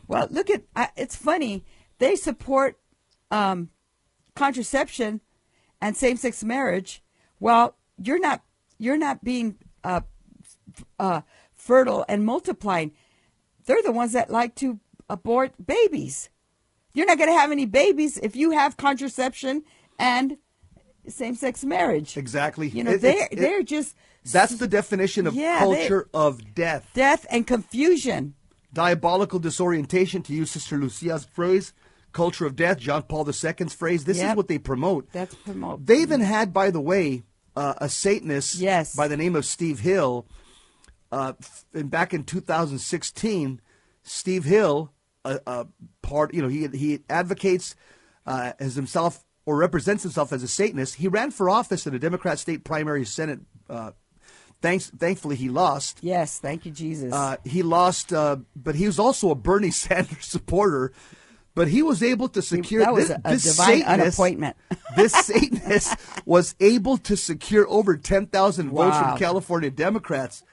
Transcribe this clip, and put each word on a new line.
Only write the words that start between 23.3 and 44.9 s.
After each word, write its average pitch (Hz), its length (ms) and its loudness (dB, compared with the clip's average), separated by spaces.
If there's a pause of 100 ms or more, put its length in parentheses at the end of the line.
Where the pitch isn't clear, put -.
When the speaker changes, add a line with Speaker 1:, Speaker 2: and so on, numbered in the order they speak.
Speaker 2:
it, - 60 -6
Speaker 1:
they're 359 240 0
just 294 320 -4 (360)
Speaker 2:
that's 208 240 4
the 233 120 -4
definition 196 600 0
of 160 80 -2
Speaker 1:
Yeah, 320 240 0
they - 60 4 (220)
Speaker 2:
culture 196 260 0
of 127 420 0
death. 165 380 -2
Speaker 1:
Death 277 360 2
and 233 160 0
confusion. 233 880 0 (360)
Speaker 2:
Diabolical 175 680 2
disorientation, 175 840 0
to 143 100 -10
use 156 180 -2
Sister 151 260 -6
Lucia's 147 480 -4
phrase, 185 480 0 (400)
culture 170 320 0
of 135 100 -4
death, 170 240 2
John 147 240 -2
Paul 156 220 -4
the 143 80 -4
Second's 165 400 -6
phrase. 165 320 -2
This 175 120 0
is 180 60 -2
Speaker 1:
Yep. 208 140 0
Speaker 2:
what 190 100 0
they 160 100 -2
promote. 139 540 -2
Speaker 1:
That's 180 240 -10
promote. 175 500 -12
Speaker 2:
They 226 120 6
even 302 240 2
had, 214 320 0
by 196 180 2
the 165 100 -2
way, 147 420 0 (320)
uh, 139 220 -4
a 143 120 -4
Satanist 160 680 -2
Speaker 1:
Yes. 180 400 0
Speaker 2:
by 147 120 0
the 147 100 -4
name 170 180 0
of 143 100 0
Steve 160 340 -4
Hill. 131 460 0 (840)
Uh, 131 280 -4
f-, - 340 -20
and 147 180 -8
back 170 220 -2
in 151 100 -4
two 180 180 -6
thousand 160 380 -2
sixteen, 160 840 -4 (420)
Steve 185 420 -4
Hill, 160 460 2 (340)